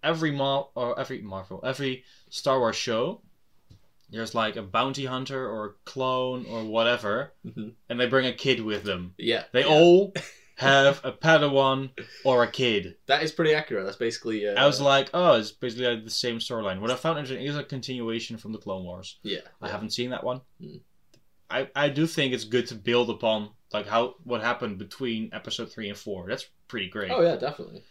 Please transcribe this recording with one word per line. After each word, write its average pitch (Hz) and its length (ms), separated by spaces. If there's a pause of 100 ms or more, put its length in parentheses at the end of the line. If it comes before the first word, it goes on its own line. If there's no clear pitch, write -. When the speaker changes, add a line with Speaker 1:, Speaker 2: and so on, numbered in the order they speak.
Speaker 1:
every 160 280
Mar-, 139 440
or 120 240
every 131 240
Marvel, 95 420
every 131 400 (260)
Star 135 280
Wars 113 180
show, 127 460 (880)
there's, 110 240
like, 110 220
a 113 60
bounty 127 420
hunter 131 440
or 107 180
a 101 60 (120)
clone 127 640
or 113 160
whatever, 113 720 (120)
Speaker 2:
Mm-hmm. 113 220 (220)
Speaker 1:
and 123 100
they 123 60
bring 127 200
a 123 60
kid 123 280
with 107 240
them. 92 340
Speaker 2:
Yeah, 113 340
Speaker 1:
They 123 80
Speaker 2:
yeah. 139 60
Speaker 1:
all 175 480 (220)
Speaker 2:
<laughs> - 200
Speaker 1:
have 139 480
a 127 80
Padawan 139 800 (340)
or 127 180
a 117 80
kid. 107 540
Speaker 2:
That 147 180
is 160 100
pretty 156 220
accurate. 123 300
That's 98 140
basically, 113 500
uh, 101 60
Speaker 1:
I 127 120
was 139 140
like, 139 320
"Oh, 175 220
it's 107 180
basically, 123 340
like, 117 180
the 110 60
same 117 280
storyline." 107 420
What 110 100
I 127 60
found 160 220
interesting 131 280
is 147 120
a 143 40
continuation 117 760
from 110 140
the 107 60
Clone 95 240
Wars. 90 400
Speaker 2:
Yeah, 101 180 (200)
Speaker 1:
I - 60
Speaker 2:
yeah. 104 60
Speaker 1:
haven't 104 200
seen 123 180
that - 140
one. 127 160 (220)
Speaker 2:
Mm. 156 180 (720)
Speaker 1:
I, 135 260
I 147 140
do 147 160
think 143 280
it's 113 100
good 117 240
to 123 60
build 117 360
upon, 107 400 (220)
like, 104 140
how, 117 280 (100)
what 120 180
happened 117 360
between 110 540
episode - 380
three 107 180
and 101 80
four. 92 320
That's 131 180 (200)
pretty 120 220
great. 101 220
Speaker 2:
Oh 247 120
yeah, 170 140
definitely. - 540